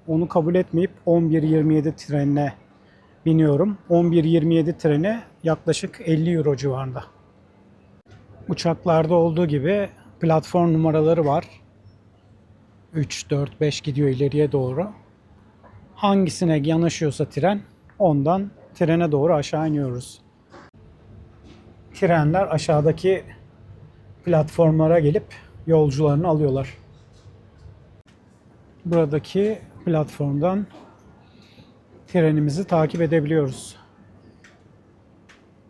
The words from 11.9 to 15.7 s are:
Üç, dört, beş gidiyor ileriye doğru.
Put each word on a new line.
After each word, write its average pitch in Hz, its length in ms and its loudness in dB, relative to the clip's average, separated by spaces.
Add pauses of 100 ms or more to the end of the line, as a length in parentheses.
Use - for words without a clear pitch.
Üç, - 380 -6
dört, 143 300 -4
beş 151 200 -2
gidiyor 143 280 -2
ileriye 139 440 0
doğru. 139 380 -2 (1040)